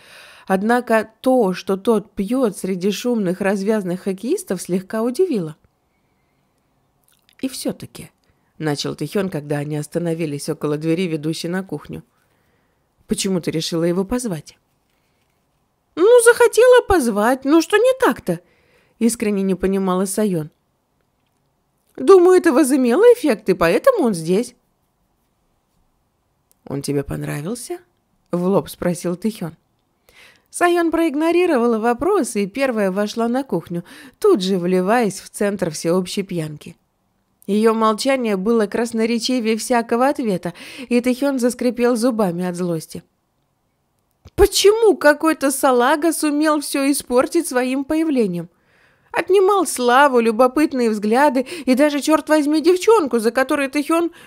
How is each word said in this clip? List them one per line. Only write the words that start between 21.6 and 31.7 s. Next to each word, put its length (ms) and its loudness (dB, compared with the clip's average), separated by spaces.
«Думаю, 400 8
это 160 4
возымело 500 2
эффект, 460 4
и 40 2
поэтому 520 2
он 80 2
здесь». 420 -2
«Он 160 -8
тебе 220 -4
понравился?» 760 -10
в 140 -2
лоб 240 0
спросил 480 -4
Тэхён. 400 -8
Сайон 400 2
проигнорировала 880 0